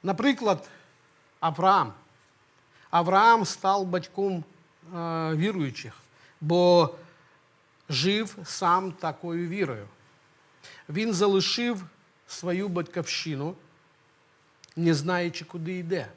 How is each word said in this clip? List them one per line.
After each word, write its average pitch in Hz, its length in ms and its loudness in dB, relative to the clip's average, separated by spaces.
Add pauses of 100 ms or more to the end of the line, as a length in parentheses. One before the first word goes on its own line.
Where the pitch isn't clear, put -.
Наприклад, 196 640 0 (720)
Авраам. 165 520 2 (960)
Авраам 196 540 6
став 190 420 0
батьком, 185 480 -4
е, 165 100 -6 (880)
віруючих, 156 580 -2 (480)
бо 175 540 4 (920)
жив 196 560 -2
сам 180 480 0
такою 170 560 -6
вірою. 143 380 -4 (1000)
Він 214 260 -2
залишив 196 720 2 (420)
свою 180 420 -6
батьківщину, 165 840 -6 (1200)
не 165 180 2
знаючи, 170 500 -4
куди 180 340 -10
йде. 165 380 -6